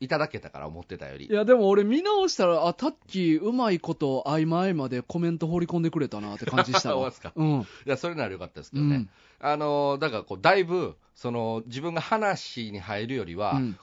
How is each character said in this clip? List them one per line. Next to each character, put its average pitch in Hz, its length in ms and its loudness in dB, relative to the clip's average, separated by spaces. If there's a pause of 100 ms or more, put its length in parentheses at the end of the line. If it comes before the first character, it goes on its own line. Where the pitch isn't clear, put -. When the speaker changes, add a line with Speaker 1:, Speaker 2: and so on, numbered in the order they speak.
Speaker 1:
い 131 80 -8
た 156 100 0
だ 151 80 0
け 98 140 -8
た 82 100 -16
か 73 80 -16
ら、 71 80 -10
思 80 140 -12
っ 87 40 -14
て 90 140 -12
た 69 100 -12
よ 69 80 -14
り。 69 100 -14
Speaker 2:
い - 60 -6
や、 208 120 2
で 247 100 8
も 208 140 6
俺 202 160 6
見 254 180 2
直 392 240 2
し - 100 -2
た 190 100 4
ら、 165 200 4
あ、 170 80 2
タ 277 140 -2
ッ 320 60 -4 (120)
キ 170 300 2
ー 156 40 0
う 208 120 -2
ま 247 180 2
い 175 80 2
こ 165 160 -6
と 135 320 0
合 151 180 2
間 170 200 2
合 190 100 0
間 135 140 -2
で 123 140 -4
コ - 180 -6
メ 170 100 2
ン 170 80 -2
ト 165 80 -2
放 170 140 0
り 170 80 -2
込 175 100 0
ん 170 40 2
で 165 80 2
く 160 100 0
れ 127 80 0
た 104 120 -8
な 104 140 -8
っ 104 40 -8
て 117 80 -10
感 123 180 2
じ 127 80 -4
し 190 100 4
た 139 140 0
わ。 - 0 -
Speaker 1:
<laughs> 131 60 0
そ 131 40 -2
う 123 40 -4
で - 40 -10
す - 60 -20
か。 - 160 -14
Speaker 2:
う 156 80 2
ん。 147 160 4
Speaker 1:
い 101 40 -4 (220)
や、 135 100 0
そ 170 120 -4
れ 170 80 -8
な 131 100 -2
ら 95 60 -4
よ 92 80 -10
か 90 60 -10
っ - 40 -10
た - 80 -20
で 73 60 -12
す - 80 -20
け 135 40 -6
ど 143 60 0
ね。 143 140 4
Speaker 2:
う - 20 0
ん。 101 120 -4 (300)
Speaker 1:
あ 147 160 0
の、 143 440 0
だ 156 100 0
か 113 80 -4
ら 95 60 -6
こ 101 100 -10
う、 92 60 -8
だ 180 160 6
い 190 80 4
ぶ、 165 320 -2 (180)
そ - 160 -6
の、 113 360 -2
自 123 140 -10
分 165 140 -6
が 160 60 -2
話 180 720 -2
に 101 80 -8
入 104 260 -6
る 131 80 -6
よ 110 100 -2
り 82 120 -10
は、 104 160 0
Speaker 2:
う 131 80 2
ん。 113 220 -4